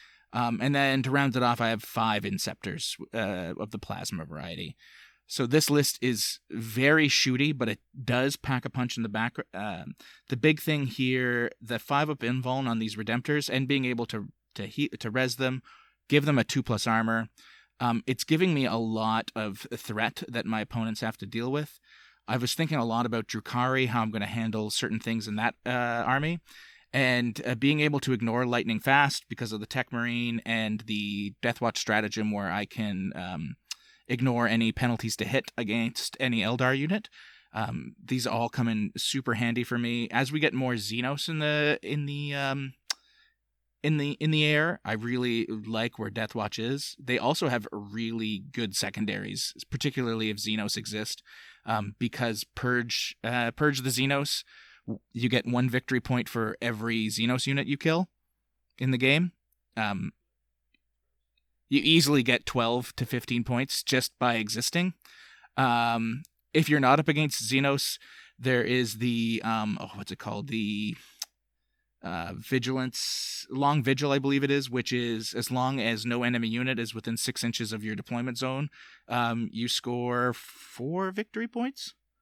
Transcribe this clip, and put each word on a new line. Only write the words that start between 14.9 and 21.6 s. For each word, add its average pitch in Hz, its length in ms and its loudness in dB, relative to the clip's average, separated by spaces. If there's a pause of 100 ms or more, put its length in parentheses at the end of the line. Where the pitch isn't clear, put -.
res 127 240 0
them, 127 280 -2 (440)
give 143 160 6
them 143 160 4
a 110 60 4
two - 180 0
plus 110 240 0
armor. 113 400 2 (540)
Um, 120 260 2
it's 131 160 0
giving 170 300 4
me 135 120 2
a 113 120 0
lot 110 580 0
of 107 400 -6
threat 110 540 -2
that 117 160 -4
my 110 160 0
opponents 110 400 -4
have 113 160 -4
to - 80 -10
deal 113 260 -2
with. 147 260 -4 (480)